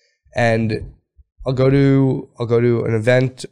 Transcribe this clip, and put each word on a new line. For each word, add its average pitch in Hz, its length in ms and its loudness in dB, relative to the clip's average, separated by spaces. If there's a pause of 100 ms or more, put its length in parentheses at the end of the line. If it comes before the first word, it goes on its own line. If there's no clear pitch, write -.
(340)
And 113 600 -2 (520)
I'll 131 60 -4
go 131 160 2
to, 135 600 2 (100)
I'll 120 60 -6
go 117 120 2
to 117 280 0
an 113 80 -2
event 127 580 0